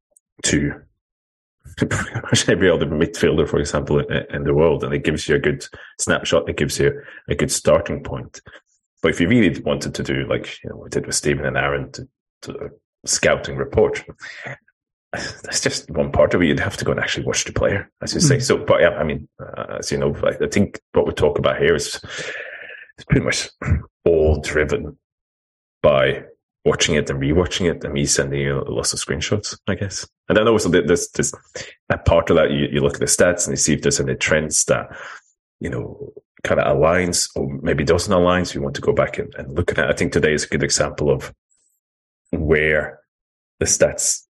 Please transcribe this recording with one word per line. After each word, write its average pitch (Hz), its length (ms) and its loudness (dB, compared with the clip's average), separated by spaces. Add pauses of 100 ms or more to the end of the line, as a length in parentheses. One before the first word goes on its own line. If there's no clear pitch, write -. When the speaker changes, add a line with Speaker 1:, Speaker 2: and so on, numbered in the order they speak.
(440)
Speaker 1:
to 71 300 2 (600)
<laughs> - 420 -20
pretty - 180 0 (260)
much - 260 0
every 92 220 4
other 80 160 2
midfielder, 78 640 0
for - 100 0
example, 73 400 0
in, 71 300 -2
in 73 140 -6
the 71 100 0
world, 73 300 4
and 67 100 -2
it 71 100 -2
gives 76 240 -2
you 80 80 4
a - 40 2
good 71 260 -2 (320)
snapshot. - 500 0
It 82 100 -4
gives 71 220 0
you 69 220 2 (260)
a - 80 -2
good 73 160 0
starting - 520 2
point. - 380 -12 (600)
But - 80 2
if 76 100 0
you 85 80 4
really 101 340 4
wanted 71 340 -4
to 73 80 -6
do, 67 260 -2
like, - 340 -6
you - 60 -10
know, - 80 -12
we - 120 -16
did - 180 -4
with 69 80 -6
Stephen 69 300 0
and 65 120 -4
Aaron, 69 360 -2
to, - 140 -14 (360)
to - 220 -12
a - 420 -18
scouting 71 500 0
report, - 460 0 (1080)
that's - 500 -8
just - 280 -4
one 73 220 -2
part - 220 4
of 92 80 2
it. 85 60 6
You'd 73 120 2
have - 180 -4
to - 80 -6
go 71 60 2
and - 80 -2
actually - 260 -4
watch - 200 -2
the - 80 -10
player, - 360 0 (120)
as - 120 -6
you - 60 -2
say. 131 180 4
Speaker 2:
Mm. - 60 -4
Speaker 1:
So, - 140 2
but - 240 2
yeah, 85 80 6
I 78 140 -2
mean, 73 240 -4 (120)
uh, - 400 -10
as - 120 -8
you 71 60 0
know, 69 260 0
I, - 220 0
I - 20 0
think - 320 0 (140)
what 76 140 4
we - 60 -2
talk - 260 2
about 67 180 2
here 78 180 4
is, - 200 -4 (1000)
is - 120 -20
pretty - 160 4
much - 240 -2 (540)
all 78 380 6
driven 76 560 -2 (840)
by 67 420 2 (420)
watching 76 300 2
it 73 140 0
and 69 120 -4
rewatching 82 480 2
it 78 140 -2
and 73 100 -6
me 71 120 0
sending 69 360 0
you 69 260 -2
lots 60 240 -2
of - 80 -6
screenshots, - 580 -4 (100)
I 98 80 -2
guess. - 320 -8 (200)
And 90 80 2
then 107 120 6
also 101 240 4
th-, 87 160 4
there's, 85 240 2
there's - 200 -2 (580)
a - 100 0
part - 320 4
of 85 60 6
that, 76 120 6
you, 71 220 0
you 69 100 0
look 69 140 2
at - 40 -12
the 62 60 -2
stats - 400 2
and 73 80 -2
you 65 40 -2
see 76 180 2
if 69 80 -2
there's 71 160 2
any 67 160 -2
trends 78 500 0
that, 62 220 0 (720)
you - 100 -6
know, - 420 -8 (320)
kind - 160 -2
of 71 160 0
aligns 87 600 0
or 71 120 -4 (140)
maybe 73 220 -2
doesn't 80 280 0
align. 90 340 2
So - 100 -8
you 71 80 -6
want 69 120 -6
to 69 60 -8
go - 120 2
back 69 260 -2
and, - 160 -10
and 67 200 -12
look - 140 -2
at - 60 -4
that. 69 160 0
I - 20 -2
think - 180 -2
today 78 220 2
is 73 100 0
a - 60 -8
good 73 140 0
example 73 480 0
of 67 200 -4 (1000)
where 78 680 0 (600)
the 80 80 0
stats - 640 0